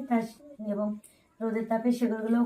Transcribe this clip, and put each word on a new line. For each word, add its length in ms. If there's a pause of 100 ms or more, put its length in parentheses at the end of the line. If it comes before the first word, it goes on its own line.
তার, 160 (480)
এবং 160 (520)
রোদের 300
তাপে 180 (100)
সেগুলোও 480